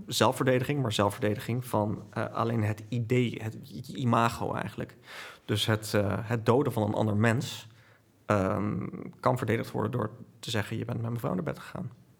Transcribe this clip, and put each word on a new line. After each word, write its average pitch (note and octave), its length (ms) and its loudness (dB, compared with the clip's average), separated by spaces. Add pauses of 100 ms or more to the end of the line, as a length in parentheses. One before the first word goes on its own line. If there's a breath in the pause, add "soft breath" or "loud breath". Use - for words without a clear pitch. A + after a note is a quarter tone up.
zelfverdediging, C3 760 4
maar A#2 120 0
zelfverdediging G#2+ 720 0
van, G#2+ 440 0
eh, A2 240 -4
alleen A2+ 300 0
het G#2+ 260 -2
idee, A#2+ 540 0
het A2 140 -8 (140)
i-, - 240 -12
imago A#2 580 2
eigenlijk. - 420 -6 (500 loud breath)
Dus A2 200 0
het, - 280 0
eh, G2+ 280 2
het A2+ 240 -4
doden B2 280 4
van G#2+ 100 2
een G#2 100 2
ander G#2+ 220 2
mens, A2+ 520 2 (580 soft breath)
ehm, G2+ 640 2 (320)
kan B2+ 180 4
verdedigd A2+ 340 -2
worden A#2 200 -2
door A#2 200 -4 (280)
te - 100 -12
zeggen, A2 280 -2
"Je A2 80 -4
bent A#2+ 160 -4
met A2+ 60 -4
mijn A#2 120 -4
vrouw A#2 140 -2
naar F3+ 100 -2
bed C#3+ 160 -6
gegaan." - 320 -10 (280)